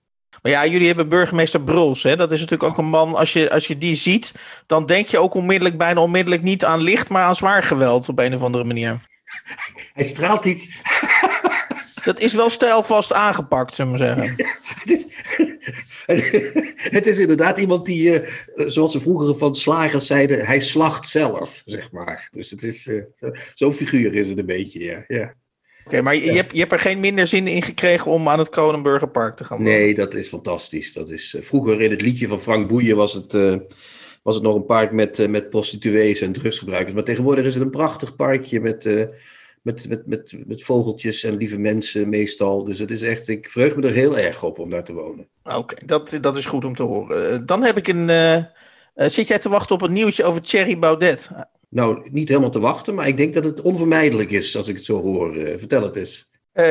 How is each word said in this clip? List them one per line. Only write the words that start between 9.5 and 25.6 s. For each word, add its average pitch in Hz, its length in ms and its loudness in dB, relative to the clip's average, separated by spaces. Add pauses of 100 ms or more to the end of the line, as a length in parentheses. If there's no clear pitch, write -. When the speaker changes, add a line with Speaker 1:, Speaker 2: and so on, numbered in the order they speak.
Speaker 2:
Hij 143 100 -2
straalt 185 420 0
iets. 180 240 -2
<laughs> - 1400 -2
Speaker 1:
Dat - 140 0
is 220 140 2
wel 226 160 4
stijlvast 226 640 2
aangepakt, 147 600 0
zullen 131 180 -2
we 127 60 -2
maar 123 180 2
zeggen. 123 220 -2
Speaker 2:
<laughs> - 80 -2
Ja, - 100 -6 (240)
het - 120 -10
is, - 160 2 (1700)
<laughs> - 220 -2
het 208 100 2
is 196 120 2
inderdaad 170 380 4
iemand 180 280 0
die, 170 340 2
eh, - 100 -8 (380)
zoals 156 240 2
ze 139 80 -2
vroeger 147 360 2
van 143 200 0
slagers 151 520 0
zeiden, 139 380 4
hij 131 140 2
slacht 156 480 0
zelf, - 580 -2
zeg - 260 -12
maar. - 400 -12
Dus - 180 -16
het 101 140 -16
is, 113 240 -10
eh, 107 160 -6 (120)
zo-, 123 160 -10 (240)
zo'n 143 180 2
figuur 123 420 0
is 104 120 0
het 98 100 -4
een 98 80 -4
beetje, 90 380 -6
ja. 85 240 -10
Ja. 120 260 -8 (520)